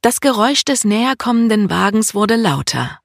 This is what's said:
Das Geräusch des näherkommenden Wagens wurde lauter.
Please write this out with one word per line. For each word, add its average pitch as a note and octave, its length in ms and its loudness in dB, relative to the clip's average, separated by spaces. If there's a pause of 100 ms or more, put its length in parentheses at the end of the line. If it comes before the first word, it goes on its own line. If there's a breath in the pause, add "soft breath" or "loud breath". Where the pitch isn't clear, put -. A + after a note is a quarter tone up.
Das - 180 0
Geräusch B3+ 440 0
des C4+ 200 -2
näherkommenden A3+ 840 0
Wagens G3+ 440 0
wurde G#3 200 2
lauter. C#3 720 -2